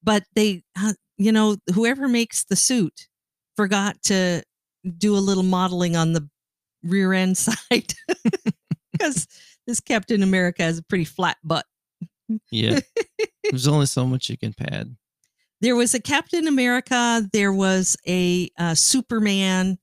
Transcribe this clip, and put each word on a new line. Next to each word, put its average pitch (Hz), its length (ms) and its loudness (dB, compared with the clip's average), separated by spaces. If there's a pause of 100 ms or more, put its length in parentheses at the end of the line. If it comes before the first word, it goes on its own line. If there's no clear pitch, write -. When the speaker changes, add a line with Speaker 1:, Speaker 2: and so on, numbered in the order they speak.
Speaker 1:
But 208 200 2 (120)
they, 208 280 0 (160)
uh, 208 140 -2 (240)
you 202 140 2
know, 214 260 4 (180)
whoever 254 320 0
makes 233 360 0
the - 120 -2
suit 208 520 0 (480)
forgot 202 500 -2
to 185 360 0 (560)
do 208 180 2
a 196 40 4
little 196 240 2
modeling 180 520 0
on 165 180 2
the 151 140 -2 (560)
rear 185 280 0
end 185 260 2
<laughs> - 0 -
side 226 200 -2 (100)
<laughs> - 260 -2 (1040)
'cause 302 280 -2 (400)
this 240 140 -2
Captain 214 420 0
America 185 400 2
has 165 140 0
a 165 60 -12
pretty 180 220 0
flat - 380 -4
butt. - 220 -2 (840)
Speaker 2:
Yeah. 113 280 0 (340)
Speaker 1:
<laughs> - 360 -6
Speaker 2:
There's 127 180 -2
only 147 200 2
so 127 180 -2
much 127 240 -4
you 120 80 -8
can 113 160 -8
pad. - 420 -10 (680)
Speaker 1:
There 240 140 2
was 240 180 2
a 254 60 0
Captain 320 480 -2
America. 247 840 0
There 202 200 2
was 190 440 0 (100)
a, 180 500 0
uh, 170 180 -2
Superman. 190 1080 0